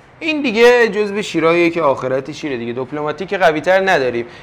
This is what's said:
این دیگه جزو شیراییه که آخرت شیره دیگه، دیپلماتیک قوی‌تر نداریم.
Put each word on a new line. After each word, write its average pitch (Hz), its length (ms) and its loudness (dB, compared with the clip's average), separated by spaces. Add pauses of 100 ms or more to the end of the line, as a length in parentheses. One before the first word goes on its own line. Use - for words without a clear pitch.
(200)
این 311 220 -4
دیگه 240 460 4
جزو 202 340 -2
شیراییه 170 480 2
که 170 120 -4
آخرت 131 500 -2
شیره 143 240 -8
دیگه، 117 160 -6
دیپلماتیک 151 600 -6
قوی‌تر 180 560 2
نداریم. 123 360 0 (160)